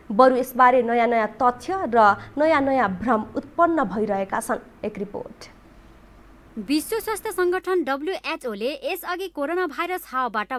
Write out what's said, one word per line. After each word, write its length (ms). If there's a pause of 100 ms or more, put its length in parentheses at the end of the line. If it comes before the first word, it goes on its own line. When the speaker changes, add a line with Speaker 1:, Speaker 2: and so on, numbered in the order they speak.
(120)
Speaker 1:
बरु 240
यसबारे 480
नयाँ 240
नयाँ 320
तथ्य 480
र 280 (200)
नयाँ 240
नयाँ 280 (120)
भ्रम 240 (160)
उत्पन्न 480
भइरहेका 520
छन्। 440
एक 140
रिपोर्ट। 500 (1120)
Speaker 2:
विश्व 400
स्वास्थ्य 320
सङ्गठन 520
डब्ल्युएचओले 1000
यसअघि 480
कोरोना 340
भाइरस 460
हावाबाट 460